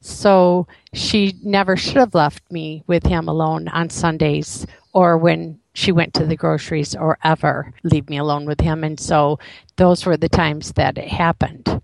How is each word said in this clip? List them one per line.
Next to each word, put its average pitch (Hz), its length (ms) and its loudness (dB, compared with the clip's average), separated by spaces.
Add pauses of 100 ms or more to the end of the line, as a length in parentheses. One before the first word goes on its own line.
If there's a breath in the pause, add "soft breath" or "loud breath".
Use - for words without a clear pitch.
So 180 640 2 (260 soft breath)
she 196 500 -2
never 196 340 0
should - 200 -4
have 247 180 2
left 151 360 0
me 156 360 -10
with 170 200 0
him 165 220 0
alone 160 400 -2
on 165 220 -4
Sundays 151 760 -2 (260 loud breath)
or 175 260 4
when 165 400 0 (160)
she - 180 -2
went 165 220 0
to 147 100 0
the 156 120 -2
groceries 156 580 -4
or 160 300 -2
ever 156 480 0 (100)
leave 160 260 0
me 151 80 -6
alone 147 300 -2
with 147 140 -6
him. 160 240 0
And 156 140 -4
so 151 400 2 (380 loud breath)
those 180 300 4
were 175 100 2
the 165 120 -2
times 156 440 0
that 143 260 0
it - 100 -10
happened. - 760 -2